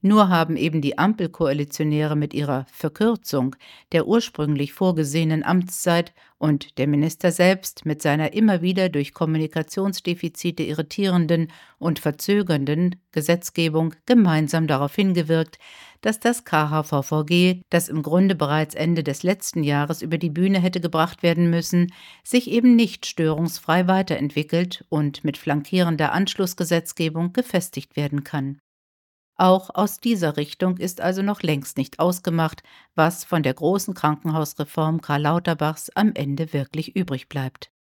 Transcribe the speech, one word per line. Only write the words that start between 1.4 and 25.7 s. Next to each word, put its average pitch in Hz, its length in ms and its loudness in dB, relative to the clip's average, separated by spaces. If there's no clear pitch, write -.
mit 147 160 -2
ihrer 139 400 -4
Verkürzung 151 800 -2
der 160 160 0
ursprünglich 180 640 0
vorgesehenen 160 720 0
Amtszeit 175 720 0
und 147 400 -2
der 135 80 0
Minister 156 460 0
selbst 185 520 0
mit 151 160 -4
seiner 151 320 0
immer 208 300 2
wieder 185 260 0
durch 143 240 -2
Kommunikationsdefizite 170 1500 -4
irritierenden 165 880 0
und 160 200 -2
verzögernden 165 960 0
Gesetzgebung 165 840 0
gemeinsam 165 600 4
darauf 143 280 0
hingewirkt, 165 640 0
dass 214 180 -2
das 240 280 -2
K 151 240 2
H 151 120 0
V 147 200 0
V 151 220 -2
G, 180 440 2
das 170 220 0
im 151 120 -2
Grunde 180 320 2
bereits 151 400 0
Ende 160 300 0
des 175 180 -4
letzten 185 400 -2
Jahres 147 380 0
über 156 160 -4
die 160 140 -2
Bühne 185 300 2
hätte 180 200 0
gebracht 160 420 -2
werden 170 280 4
müssen, 175 420 0
sich 247 260 0
eben 233 240 6
nicht 226 300 2
störungsfrei 165 840 0
weiterentwickelt 175 1000 -2
und 151 360 -2
mit 143 120 -2
flankierender 156 760 0